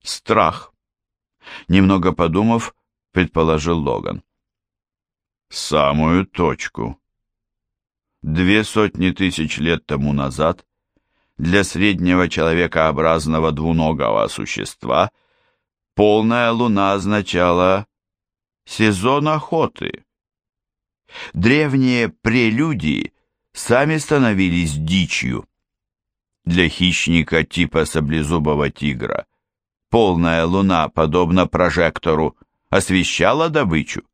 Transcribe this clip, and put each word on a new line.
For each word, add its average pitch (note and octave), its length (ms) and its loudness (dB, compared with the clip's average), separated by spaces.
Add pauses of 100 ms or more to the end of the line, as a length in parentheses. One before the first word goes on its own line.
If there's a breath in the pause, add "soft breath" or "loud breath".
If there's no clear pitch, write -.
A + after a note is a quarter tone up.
"Страх", - 720 -2 (920 loud breath)
немного F#2 460 2
подумав, G2+ 600 0 (380)
предположил D#2+ 640 0
Логан. G1+ 460 -6 (1300)
Самую D#2 760 0
точку. C2 720 -6 (1200)
Две F2+ 400 2
сотни G2 480 -2
тысяч E2+ 480 -4
лет D#2+ 260 -2
тому C#2+ 280 -2
назад C#2 520 -4 (720)
для F2+ 260 2
среднего F2+ 640 0
человекообразного D#2+ 1200 0
двуногого D2+ 800 0
существа — A#1 840 -4 (880)
полная A2+ 540 2
луна G2+ 400 0
означала F#2+ 920 0 (800)
сезон A2 640 0
охоты. - 760 -4 (1300 loud breath)
Древние B2+ 760 2
прелюдии A2+ 1040 0 (400)
сами D3 460 0
становились F#2+ 800 0
дичью. D#2 680 -2 (1000)
Для E2+ 240 2
хищника E2+ 760 0
типа D#2+ 400 -2
саблезубого D2+ 840 -2
тигра - 560 -6 (640)
полная E2+ 560 2
луна, F2+ 420 2
подобно E2+ 600 2
прожектору, E2 920 0 (320)
освещала F#2+ 800 0
добычу. F#2+ 540 -2 (100)